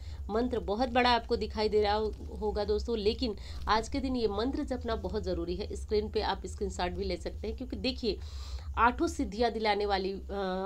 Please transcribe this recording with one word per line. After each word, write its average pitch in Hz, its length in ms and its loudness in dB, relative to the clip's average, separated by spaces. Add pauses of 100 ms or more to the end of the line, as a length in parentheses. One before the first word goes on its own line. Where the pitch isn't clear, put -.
(300)
मंत्र 233 300 2
बहुत 214 300 0
बड़ा 247 200 6
आपको 240 260 4
दिखाई 214 340 0
दे 208 120 6
रहा 208 120 4
हो-, 214 200 0 (280)
होगा 208 220 0
दोस्तों, 208 340 0
लेकिन 220 380 2 (320)
आज 220 220 4
के 277 100 -2
दिन 254 160 0
ये 226 120 4
मंत्र 247 360 0
जपना 247 320 -2
बहुत 196 280 -2
ज़रूरी 175 320 -2
है। 190 200 -4
स्क्रीन 214 340 0
पे 214 120 0
आप 190 240 0
स्क्रीनशॉट 185 460 -2
भी 180 120 -4
ले 180 140 -2
सकते - 300 -6
हैं, 226 100 -4
क्योंकि 254 180 -8
देखिए, 233 440 -2 (580)
आठों 247 300 4
सिद्धियाँ 233 440 0
दिलाने 208 340 2
वाली, 196 260 0
अ, 190 100 -6 (440)